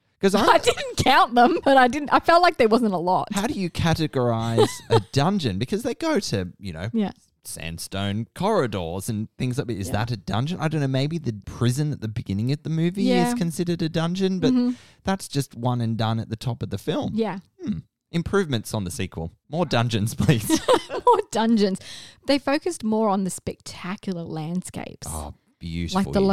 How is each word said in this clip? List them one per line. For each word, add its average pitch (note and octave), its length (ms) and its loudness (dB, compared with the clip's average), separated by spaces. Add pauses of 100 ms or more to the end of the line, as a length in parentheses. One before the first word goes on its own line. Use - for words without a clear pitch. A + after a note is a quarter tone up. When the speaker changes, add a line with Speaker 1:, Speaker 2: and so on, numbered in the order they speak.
(200)
Speaker 1:
'Cause F#3+ 160 4
Speaker 2:
<laughs> G3+ 60 2
I - 20 2
Speaker 1:
I - 140 6
Speaker 2:
didn't - 400 -2
count C4+ 380 4
them, B3 280 6
but C4+ 140 6
I B3+ 100 8
didn't. C#4 240 -4
I C4 80 4
felt E4+ 220 6
like F4 160 4
there A#3+ 100 6
wasn't G#3 280 2
a - 20 0
lot. F3 340 0
Speaker 1:
How G3 140 0
do - 80 -2
you F#3 160 -2
categorize B2 1080 2
Speaker 2:
<laughs> - 100 -14
Speaker 1:
a - 120 4 (100)
dungeon? C#3+ 480 0
Because G3 240 -4
they A#3+ 100 -4
go D#4 260 0
to, F#2+ 280 -2 (100)
you F#2+ 160 -10
know, F2 200 -6
Speaker 2:
Yeah. A3+ 180 0 (340)
Speaker 1:
sandstone G2 880 -6
corridors A2 720 -2
and A2 200 -4 (100)
things B2+ 200 -4
like A2+ 100 -4
that. A2+ 100 -6
Is F#2+ 120 -6
Speaker 2:
Yeah. - 40 -6
Speaker 1:
that A2+ 180 -2
a A#2 60 -4
dungeon? A#2 420 -4
I D3+ 80 0
don't D#3 140 -2
know. C#3 60 0
Maybe C#3 320 -2
the B2 140 -4 (120)
prison B2+ 460 0
at G2+ 100 -8
the A2+ 60 -6
beginning A2 440 -2
of D3+ 120 -4
the D3 60 -6
movie E3+ 420 0
is B3 160 4
Speaker 2:
Yeah. A#3+ 80 0
Speaker 1:
considered E3+ 480 -2
a D#3+ 60 0
dungeon, F#3 500 0
but C4 140 2
Speaker 2:
Mm-hmm. B3 180 2 (320)
Speaker 1:
that's G3 240 -4
just - 280 -4
one B2 240 -2
and A2+ 160 0
done A2+ 240 0
at - 100 -6
the A2+ 60 -6
top A2+ 280 -6
of G2+ 80 -8
the G2 80 -4
film. B3 340 -4
Speaker 2:
Yeah. G#3 240 -2 (260)
Speaker 1:
Hmm. G#3 160 -4 (320)
Improvements E3 640 0
on A2 100 -2
the F2 80 -4
sequel. E2+ 400 -6 (180)
More E3 160 -2
dungeons, A#2 500 0
please. - 340 2
Speaker 2:
<laughs> D#4+ 400 2
More A4 320 4 (100)
dungeons. G#3 480 2 (460)
They C#4+ 140 4
focused D#4 440 -2
more G#3+ 260 2
on G3 160 2
the F3+ 40 -2
spectacular - 960 -8
landscapes. D#3+ 840 -8
Speaker 1:
Oh, D2 240 -8 (260)
beautiful. E2+ 440 -4
Speaker 2:
Like, C#3 100 -4
the G3 80 4
Speaker 1:
Yes. G3 120 4